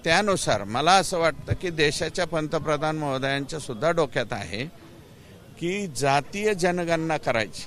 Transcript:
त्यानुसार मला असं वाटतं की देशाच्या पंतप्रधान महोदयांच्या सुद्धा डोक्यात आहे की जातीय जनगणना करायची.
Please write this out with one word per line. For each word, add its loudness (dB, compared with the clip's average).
त्यानुसार 2
मला 2
असं 4
वाटतं 0
की -4
देशाच्या 0
पंतप्रधान -2
महोदयांच्या -2
सुद्धा -2
डोक्यात 0
आहे -6
की -2
जातीय 0
जनगणना 0
करायची. -2